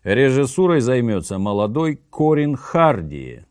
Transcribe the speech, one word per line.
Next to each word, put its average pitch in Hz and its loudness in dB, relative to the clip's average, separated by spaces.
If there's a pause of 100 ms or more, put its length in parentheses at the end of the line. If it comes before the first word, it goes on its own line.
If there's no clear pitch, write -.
Режиссурой 139 2
займется 113 -2
молодой 104 -2 (120)
Корин 147 0
Харди. 76 -2 (120)